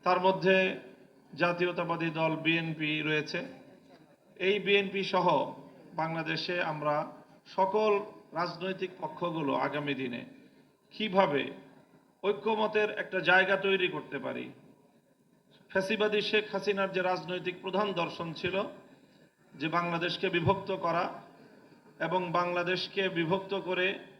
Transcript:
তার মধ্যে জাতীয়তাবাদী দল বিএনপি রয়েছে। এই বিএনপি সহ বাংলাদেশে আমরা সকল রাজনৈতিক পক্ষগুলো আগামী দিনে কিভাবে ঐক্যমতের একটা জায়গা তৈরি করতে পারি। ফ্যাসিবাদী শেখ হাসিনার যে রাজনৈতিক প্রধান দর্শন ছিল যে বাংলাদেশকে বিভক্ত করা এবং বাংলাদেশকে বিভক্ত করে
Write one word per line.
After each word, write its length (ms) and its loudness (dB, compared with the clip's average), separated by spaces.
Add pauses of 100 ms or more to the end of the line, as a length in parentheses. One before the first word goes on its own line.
তার 200 4
মধ্যে 300 6 (840)
জাতীয়তাবাদী 680 0 (100)
দল 140 2 (120)
বিএনপি 440 0 (120)
রয়েছে। 380 -2 (1080)
এই 80 4 (100)
বিএনপি 360 2 (120)
সহ 140 4 (720)
বাংলাদেশে 540 -2 (160)
আমরা 240 0 (600)
সকল 360 4 (480)
রাজনৈতিক 520 -4 (100)
পক্ষগুলো 500 -2 (140)
আগামী 360 -2
দিনে 200 -6 (760)
কিভাবে 460 2 (840)
ঐক্যমতের 640 0 (140)
একটা 160 -4 (100)
জায়গা 260 6 (100)
তৈরি 300 2
করতে 300 -8
পারি। 200 -6 (1300)
ফ্যাসিবাদী 580 2
শেখ 240 2
হাসিনার 420 0
যে 60 0
রাজনৈতিক 640 -2
প্রধান 240 0 (140)
দর্শন 260 -4 (140)
ছিল 140 -2 (1040)
যে 80 -2 (100)
বাংলাদেশকে 580 -2
বিভক্ত 340 2 (160)
করা 180 0 (1040)
এবং 140 0 (180)
বাংলাদেশকে 640 -2 (160)
বিভক্ত 340 0 (140)
করে 200 0 (320)